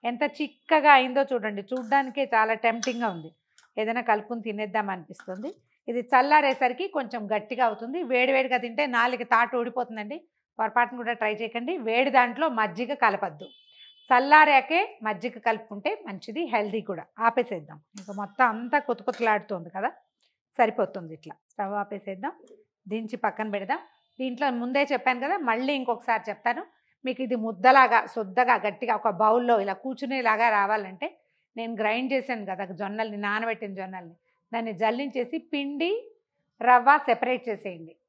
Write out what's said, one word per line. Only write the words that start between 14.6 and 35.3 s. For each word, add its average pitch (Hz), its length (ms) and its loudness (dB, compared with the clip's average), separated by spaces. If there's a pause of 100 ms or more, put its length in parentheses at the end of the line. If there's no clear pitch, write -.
మజ్జిగ 214 300 -6 (120)
కలుపుకుంటే 214 440 -4 (160)
మంచిది, 214 340 -10 (120)
హెల్దీ 214 360 -2
కూడా. 165 140 -8 (240)
ఆపేసేద్దాం. 175 520 -4 (200)
ఇంకా 202 220 -16
మొత్తం 202 320 0
అంతా 240 240 -2 (100)
కొత్త 233 200 -4
కొత్తలాడుతోంది 208 680 -2
కదా, 202 140 -2 (720)
సరిపోతుంది. 196 580 0
ఇట్లా 156 180 -18 (160)
స్టవ్ 202 320 -6
ఆపేసేద్దాం, 202 500 -10 (580)
దించి 220 340 -6
పక్కన 214 300 -2
పెడదాం. 202 260 -4 (380)
దీంట్లో 262 280 -2 (140)
ముందే 262 220 0 (100)
చెప్పాను 254 320 0
కదా, 339 100 -2 (140)
మళ్ళీ 254 320 0
ఇంకొకసారి 233 480 -2
చెప్తాను. 247 340 -2 (420)
మీకు 254 200 -4
ఇది 240 120 -2 (100)
ముద్దలాగా, 233 520 6 (160)
శుద్ధగా, 233 400 2 (120)
గట్టిగా 220 340 -2
ఒక 233 80 2 (120)
బౌల్‌లో 233 420 4
ఇలా 196 200 -4
కూర్చునేలాగా 240 640 0 (100)
రావాలంటే, 202 500 -2 (500)
నేను 226 240 -8
గ్రైండ్ 226 340 -2
చేశాను 247 340 -4
కదా 185 160 -8 (160)
జొన్నల్ని, 208 460 -6
నానబెట్టిన 220 520 -4
జొన్నల్ని, 185 360 -12 (380)
దాన్ని 226 280 -4
జల్లించేసి 240 560 -2 (160)